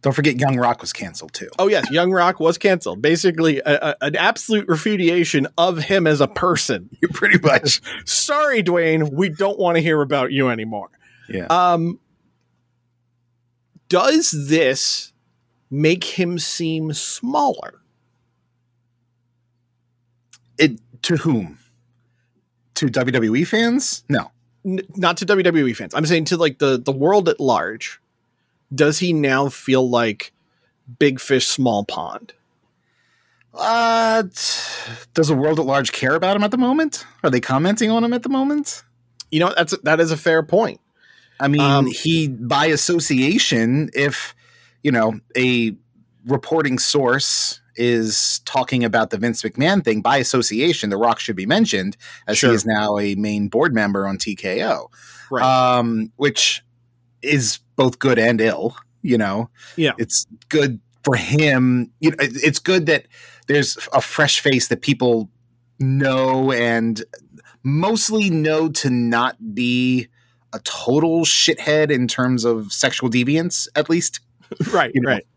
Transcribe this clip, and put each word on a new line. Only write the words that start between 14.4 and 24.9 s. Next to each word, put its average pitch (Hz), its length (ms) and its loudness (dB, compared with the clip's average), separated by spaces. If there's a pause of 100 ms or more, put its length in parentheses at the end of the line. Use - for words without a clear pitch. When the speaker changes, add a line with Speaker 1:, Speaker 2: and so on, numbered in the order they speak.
Speaker 2:
this 143 640 0 (580)
make 156 340 0
him 175 340 -4
seem 160 540 -4
smaller? - 880 -4 (2750)
Speaker 1:
It, 143 220 2 (220)
to 170 140 0
whom? 113 420 -2 (1160)
To 143 140 0
W 123 240 0
W 113 240 2
E 151 80 2
fans? 233 640 -2
No. 139 220 -2 (340)
Speaker 2:
N-, 190 160 -4 (160)